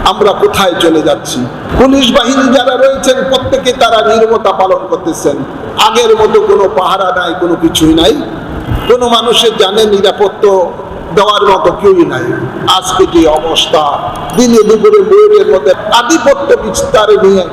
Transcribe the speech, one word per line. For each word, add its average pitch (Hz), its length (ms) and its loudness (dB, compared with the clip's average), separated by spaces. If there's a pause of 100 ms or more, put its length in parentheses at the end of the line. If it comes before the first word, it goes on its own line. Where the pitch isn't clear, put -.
আমরা 202 280 0
কোথায় 196 480 0
চলে 160 220 2
যাচ্ছি? 127 440 -4 (320)
পুলিশ 262 340 2
বাহিনী 269 420 0
যারা 254 220 0
রয়েছেন, 262 480 0
প্রত্যেকে 254 480 -2
তারা 226 340 0
নীরবতা 220 460 0
পালন 185 380 -2
করতেছেন। 151 460 -4 (500)
আগের 233 280 2
মতো 220 260 2
কোনো 196 280 2 (100)
পাহারা 185 380 -2
নাই, 175 240 -4
কোনো 170 160 -2
কিছুই 160 380 0
নাই, 160 280 0 (680)
কোনো 247 200 2
মানুষের 233 480 0
জানে 208 280 0
নিরাপত্তা 196 960 0 (340)
দেওয়ার 208 280 2
মতো 185 300 2
কেউই 185 340 2
নাই। 131 160 -6 (540)
আজকে 190 300 0
যে 170 200 2
অবস্থা, 156 720 -2 (380)
দিনে 233 260 4
দুপুরে 208 400 4
বইয়ের 202 520 4
মধ্যে 185 180 0 (200)
আধিপত্য 277 640 2
বিস্তার 208 720 0
নিয়ে 190 260 2